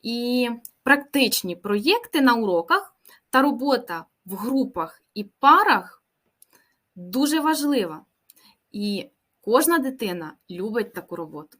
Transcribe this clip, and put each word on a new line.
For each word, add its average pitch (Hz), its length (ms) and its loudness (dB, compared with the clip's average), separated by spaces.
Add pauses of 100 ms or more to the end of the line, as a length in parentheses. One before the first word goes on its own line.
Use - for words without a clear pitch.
І 240 480 -2 (340)
практичні 269 720 2
проєкти 277 640 0
на 254 120 6
уроках 220 640 0 (340)
та 262 120 4
робота 240 640 -2 (200)
в 190 100 -12
групах 214 680 -4 (120)
і 208 100 -8
парах 294 800 2 (920)
дуже 262 440 -2
важлива. 285 680 0 (680)
І 208 340 -4 (360)
кожна 320 380 2
дитина 196 540 -6 (160)
любить 214 440 -6
таку 175 220 -12
роботу. 156 440 -14